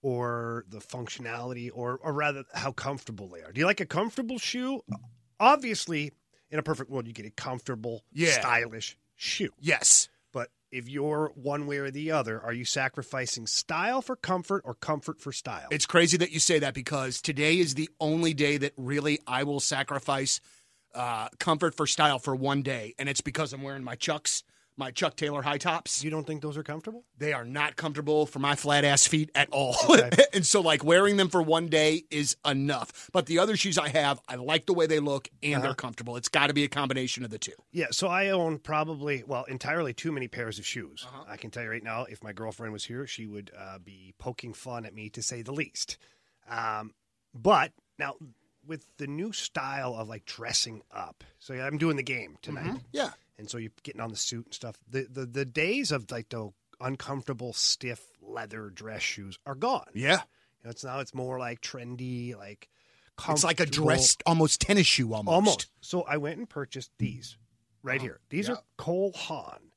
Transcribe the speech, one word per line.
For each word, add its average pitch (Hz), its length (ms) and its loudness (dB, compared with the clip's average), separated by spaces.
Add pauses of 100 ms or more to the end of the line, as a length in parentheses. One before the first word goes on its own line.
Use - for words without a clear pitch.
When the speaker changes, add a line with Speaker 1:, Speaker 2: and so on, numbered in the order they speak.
Speaker 1:
or 117 640 -2
the 107 100 -16
functionality 120 920 -8
or, 123 300 -4
or 151 100 -4
rather 143 400 -2
how 135 180 -4
comfortable 120 580 -8
they 87 120 -16
are? 80 100 -18
Do 104 80 -8
you 160 80 4
like 202 140 2
a 165 60 -4
comfortable 226 520 -2
shoe? 254 440 -4 (580)
Obviously, 214 720 4 (380)
in 151 80 -2
a 147 40 -2
perfect 135 280 -4
world, 127 160 -4
you 113 60 -14
get 104 140 -12
a 107 40 -12
comfortable, 120 840 -8
Speaker 2:
Yeah. 156 200 4
Speaker 1:
stylish 117 640 0 (180)
shoe. - 360 -4 (100)
Speaker 2:
Yes. - 480 6 (240)
Speaker 1:
But 123 160 -6 (220)
if 123 180 -8
you're 147 460 0
one 143 320 -4
way 143 120 -4
or 139 120 -4
the 151 220 -6
other, 113 280 0
are 117 120 -6
you 120 120 -6
sacrificing 127 840 -4
style 208 560 -2
for 254 140 -6
comfort 185 480 -2
or 123 100 -8
comfort - 460 -4
for 139 120 -10
style? - 380 -8
Speaker 2:
It's 147 160 0
crazy 170 320 6
that 175 120 2
you 156 100 -4
say 160 200 6
that 139 140 -2
because 131 460 -4
today 156 380 2
is 156 160 2
the 147 140 -2 (120)
only 160 340 2
day 147 240 4
that 139 180 -2
really 143 500 0
I 127 180 0
will 143 160 -2
sacrifice, 139 800 -2 (540)
uh, 120 340 -4 (100)
comfort 160 360 2
for 151 120 0
style 147 320 4
for 135 160 -2
one 139 280 0
day, 123 360 -6
and 135 100 -4
it's 139 120 -2
because 143 320 -4
I'm 135 100 -10
wearing 139 220 -10
my 123 120 -8
Chucks, - 460 -2 (360)
my 131 120 -4
Chuck 147 260 -2
Taylor 147 240 -2
high 143 160 0
tops. 160 480 -2
Speaker 1:
You 156 60 -2
don't 156 160 -4
think 151 160 -8
those 151 160 -8
are 156 40 -8
comfortable? 160 420 -10 (120)
Speaker 2:
They 147 160 -2
are 120 140 -4
not 147 300 -2
comfortable 151 500 2
for 139 140 -8
my 143 160 4
flat 143 280 4
ass 139 220 8
feet 156 280 2
at 143 160 6
all. 135 240 2 (140)
Speaker 1:
Okay. 147 220 12 (100)
Speaker 2:
<laughs> 285 140 12
And 185 100 4
so, 202 160 6
like, 156 240 4
wearing 196 320 8
them 190 140 4
for 180 100 4
one 165 280 4
day 156 420 4
is 147 340 0
enough. 139 640 -2
But 180 140 2
the 165 140 2
other 208 180 4
shoes 180 220 2
I 147 100 0
have, 143 400 2
I 127 60 -8
like 147 320 -2
the 185 80 4
way 165 120 4
they 156 140 4
look 139 300 -2 (120)
and 147 120 0
Speaker 1:
Uh-huh. 127 80 2
Speaker 2:
they're 135 120 0
comfortable. 120 440 -8
It's 123 100 -6
gotta 143 240 4
be 143 100 4
a 143 60 2
combination 131 560 -2
of 110 60 -8
the 107 80 -10
two. - 160 -8 (180)
Speaker 1:
Yeah, 156 180 -2
so - 180 0
I 190 200 2
own 165 300 2
probably, 151 680 -2
well, 135 180 -4
entirely 135 500 -2
too 160 180 -4
many 127 160 -6
pairs 113 300 -8
of 113 80 -10
shoes. 113 420 -10
Speaker 2:
Uh-huh. 139 180 -18
Speaker 1:
I 101 120 -14
can 113 120 -14
tell 120 120 -10
you 113 80 -8
right 113 120 -6
now, 113 220 -4
if 107 180 -16
my 107 120 -12
girlfriend 110 400 -8
was 101 100 -8
here, 127 220 -8
she 110 200 -10
would, 104 320 -12
uh, 95 200 -16
be 95 400 -20
poking 120 340 -10
fun 120 320 -10
at 101 100 -16
me 107 160 -14
to 117 120 -10
say 120 180 -6
the 123 120 -10
least. - 440 -6 (540)
Um, 110 420 -4 (400)
but 156 400 4 (260)
now, 143 180 -6 (500)
with 156 180 -12 (140)
the 147 80 -8
new 170 260 -6
style 135 640 -6
of, 110 100 -8
like, 110 200 -14
dressing 113 560 -4 (100)
up, - 320 -12 (140)
so - 160 -14
yeah, 127 120 -6
I'm 147 120 -4
doing 160 180 2
the 135 60 -4
game 113 400 -8
tonight. - 240 -10
Speaker 2:
Mm-hmm. 220 100 -4 (160)
Yeah. 277 180 -2 (280)
Speaker 1:
And 104 100 -16
so - 80 -10
you're 113 160 -10 (120)
getting - 180 -8
on 113 80 -6
the 104 60 -10
suit 117 300 -4
and - 80 -16
stuff. 113 220 -12 (140)
The, 131 200 -4
the, 131 140 -8
the 131 220 -4
days 170 460 0
of, 123 180 -4
like, 117 180 -8
the 110 220 -8 (300)
uncomfortable, 127 720 -6
stiff - 480 -2 (220)
leather 110 480 -10
dress 104 320 -10
shoes 98 440 -8
are 139 80 -8
gone. 226 400 -2
Speaker 2:
Yeah. 143 260 2 (400)
Speaker 1:
You - 40 -20
know, 117 60 -14
it's - 140 -14
now, 131 160 -8
it's 127 140 -12
more, 127 240 -6
like, 120 220 -8
trendy, 123 760 -8
like, 101 320 -18 (600)
Speaker 2:
It's 151 160 2
like 165 160 2
a 170 40 6
Speaker 1:
comfortable. 151 240 0
Speaker 2:
dress, - 280 6 (100)
almost 160 340 6
tennis 196 260 6
shoe 117 260 2
almost. 107 220 0
Speaker 1:
Almost. 190 320 6 (140)
So 180 220 -2
I 147 140 -2
went 151 220 -4
and 226 100 -10
purchased 135 500 -10
these - 380 -6 (460)
right 131 160 0
Speaker 2:
Uh-huh. 131 80 -4
Speaker 1:
here. - 140 -12 (100)
These 196 180 -2
Speaker 2:
Yeah. 247 60 -2
Speaker 1:
are - 80 -10 (160)
Cole 185 360 -2
Haan - 640 -10